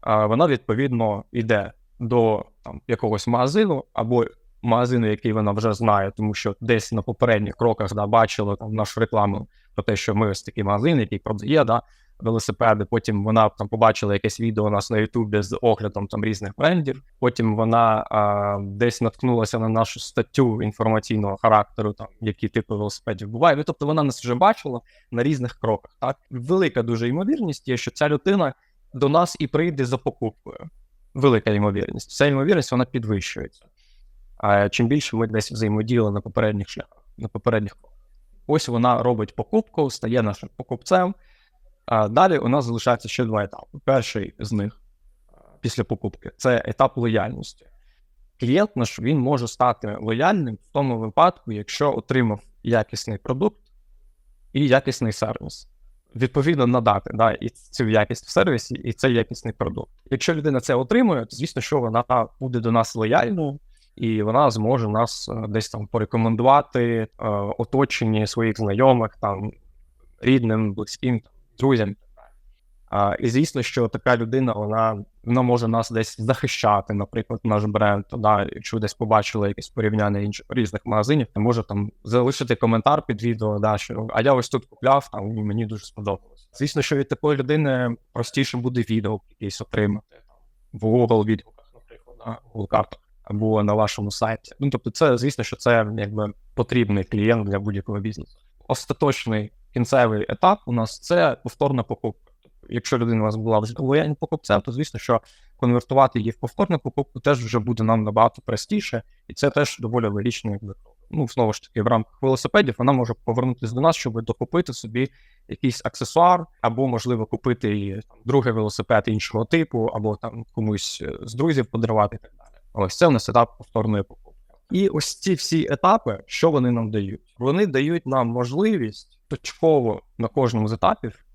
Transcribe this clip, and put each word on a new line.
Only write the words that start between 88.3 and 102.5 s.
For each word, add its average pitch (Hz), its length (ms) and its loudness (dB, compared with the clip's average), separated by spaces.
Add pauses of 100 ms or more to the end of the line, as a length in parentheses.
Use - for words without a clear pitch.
буде 123 240 -2
відгук 107 480 -2
якийсь - 320 -10
отримати, 202 540 -2 (120)
там, - 100 -20 (360)
в 85 120 -10
Google 113 400 4
відгуках, - 480 -4
наприклад, - 520 -20
да, 113 120 -10 (160)
Google 107 140 -8
картах, - 320 -2 (240)
або 107 400 0
на 104 100 2
вашому 104 380 -2
сайті. - 480 -4
Ну, 139 100 0
тобто 127 200 -4
це, 131 280 2
звісно, 127 260 -2
що - 120 -8
це, 117 320 2 (100)
якби, 104 360 -4 (200)
потрібний 104 500 0
клієнт 107 440 0
для 98 120 -2
будь-якого 101 400 -6
бізнесу. - 380 -10 (300)
Остаточний 117 840 -2 (220)
кінцевий 117 560 2
етап 190 360 2
у 123 80 -4
нас — 113 280 -4
це 165 420 2
повторна 131 400 -2
покупка. - 480 -8 (120)
Тобто, - 260 -20